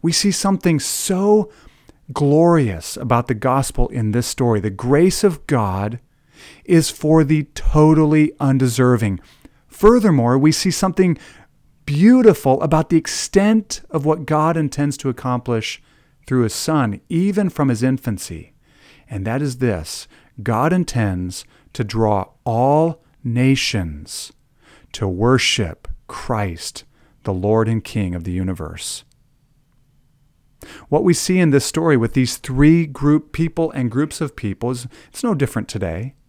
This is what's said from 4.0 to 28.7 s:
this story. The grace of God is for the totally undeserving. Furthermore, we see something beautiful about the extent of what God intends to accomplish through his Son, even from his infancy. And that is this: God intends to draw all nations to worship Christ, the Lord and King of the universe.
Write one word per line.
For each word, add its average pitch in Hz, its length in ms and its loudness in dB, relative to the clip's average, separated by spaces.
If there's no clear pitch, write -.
this 120 140 -2
story. 117 340 0
The 101 100 -4
grace 143 540 2
of 180 220 0
God 107 540 -2
is 165 260 2
for 160 340 2
the 151 200 0
totally 156 840 4
undeserving. 123 800 2
Furthermore, 180 680 4
we 156 160 4
see 185 180 -2
something 180 460 0
beautiful 185 760 4
about 151 280 0
the 165 80 2
extent 202 920 0
of 143 160 -4
what 156 200 -2
God 156 320 0
intends 147 400 -2
to 135 120 -6
accomplish 123 720 -6
through 127 180 0
his 110 100 -2
Son, 139 540 -2
even 190 420 0
from 139 200 -2
his 117 140 -2
infancy. 110 680 -6
And 98 160 -8
that 120 160 -4
is 131 160 -6
this: 104 500 -4
God 120 320 0
intends 98 720 -2
to 123 100 -4
draw 104 460 0
all 143 600 0
nations 117 1120 -2
to 101 140 -4
worship 101 800 0
Christ, - 760 -8
the 101 100 -4
Lord 104 360 0
and 110 140 -2
King 92 320 -4
of 85 80 -8
the 92 80 -8
universe. 87 720 -8